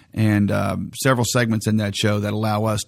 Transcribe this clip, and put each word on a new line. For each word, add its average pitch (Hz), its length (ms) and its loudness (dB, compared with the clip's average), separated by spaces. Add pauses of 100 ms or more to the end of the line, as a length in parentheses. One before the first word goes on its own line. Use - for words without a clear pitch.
(140)
and, 104 380 2
um, 101 400 -2 (100)
several 123 240 2
segments 113 400 0
in 107 120 2
that 104 180 -2
show 104 240 0
that 104 120 -2
allow 107 340 -2
us 107 220 -2